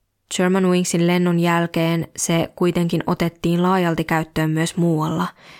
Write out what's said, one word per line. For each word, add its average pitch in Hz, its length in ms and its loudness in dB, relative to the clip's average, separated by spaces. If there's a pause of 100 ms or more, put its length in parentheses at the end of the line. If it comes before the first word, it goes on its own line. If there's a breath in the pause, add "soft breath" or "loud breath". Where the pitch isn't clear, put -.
(360)
Germanwingsin 180 720 2
lennon 175 320 2
jälkeen 170 760 0
se - 400 -2
kuitenkin 175 520 0
otettiin 170 560 -2
laajalti 175 400 2
käyttöön 156 460 -2
myös 160 280 -2
muualla, 165 500 0 (320 loud breath)